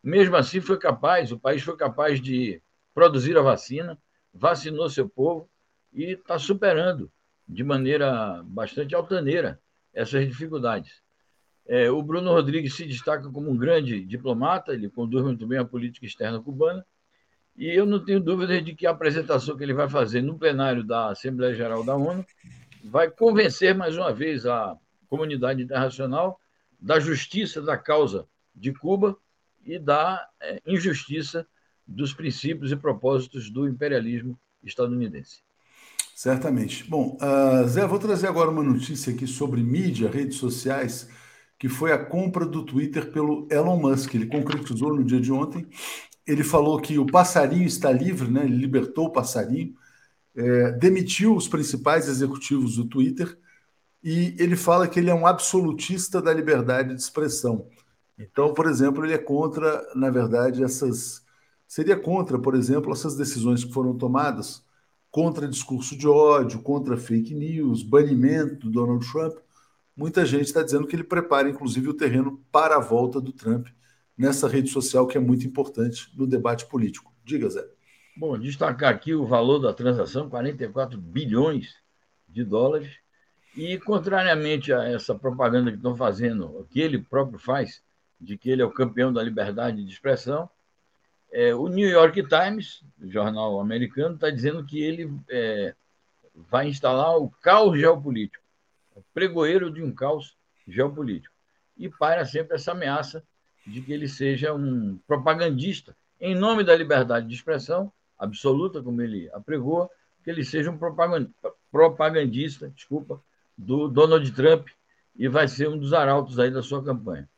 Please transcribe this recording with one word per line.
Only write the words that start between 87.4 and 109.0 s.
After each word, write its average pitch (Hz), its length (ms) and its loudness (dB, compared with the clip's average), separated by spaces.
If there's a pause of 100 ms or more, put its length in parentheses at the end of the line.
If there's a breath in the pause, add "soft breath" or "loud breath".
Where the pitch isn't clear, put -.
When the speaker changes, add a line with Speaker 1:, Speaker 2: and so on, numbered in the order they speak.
Speaker 1:
de 98 160 -12
que 123 140 -6
ele 127 100 2
é 120 60 6
o 98 40 -4
campeão 123 400 0
da 117 120 -2
liberdade 107 600 -4
de 95 80 -10
expressão, 139 580 -2 (840)
é, 120 220 4
o 147 140 -2
New 190 200 2
York 170 340 8
Times, 185 600 0 (200)
o 92 80 -14
jornal 107 500 -2
americano, 120 560 -4
tá 156 140 0
dizendo 147 340 -4
que 147 160 -8
ele, 160 320 -6 (160)
é, 110 460 -4 (600)
vai 123 340 -2
instalar 139 500 2
o 143 100 0 (140)
caos 190 360 6
geopolítico, 139 640 2 (520)
o 98 80 -20 (100)
pregoeiro 170 580 0
de 156 120 -12
um 131 100 -4
caos 143 440 -4 (300)
geopolítico. 123 680 -4 (420)
E 175 140 -12
paira 160 340 0
sempre 160 320 -4
essa 156 160 -6
ameaça 151 500 -6 (440)
de 113 160 -12
que 131 100 -10
ele 147 140 -6
seja 139 480 -2
um 123 420 -4 (120)
propagandista, 156 880 -2 (240)
em 185 140 -2
nome 214 280 2
da 175 120 8
liberdade 131 520 2
de 117 80 -10
expressão 160 580 -4 (240)
absoluta, 139 640 -2
como 120 220 -6